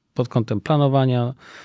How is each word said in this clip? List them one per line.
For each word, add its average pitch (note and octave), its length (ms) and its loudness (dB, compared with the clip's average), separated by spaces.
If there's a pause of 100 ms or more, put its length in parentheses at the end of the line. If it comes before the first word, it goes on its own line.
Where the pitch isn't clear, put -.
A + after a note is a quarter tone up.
(140)
pod B2 140 -2
kątem A2 320 -2
planowania, C3 720 0 (300)